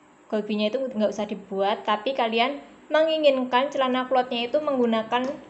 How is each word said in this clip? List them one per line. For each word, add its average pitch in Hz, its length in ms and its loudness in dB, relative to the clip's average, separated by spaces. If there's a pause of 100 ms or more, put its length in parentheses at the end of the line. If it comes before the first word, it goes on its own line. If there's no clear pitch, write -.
(280)
Golbinya 214 400 -2
itu 262 160 -4
nggak 214 320 -2
usah 214 80 -4
dibuat, 202 640 -2
tapi 214 240 0
kalian 240 480 0 (320)
menginginkan 285 800 4
celana 254 400 0
kulotnya 247 400 0
itu 302 80 2
menggunakan 240 640 0 (260)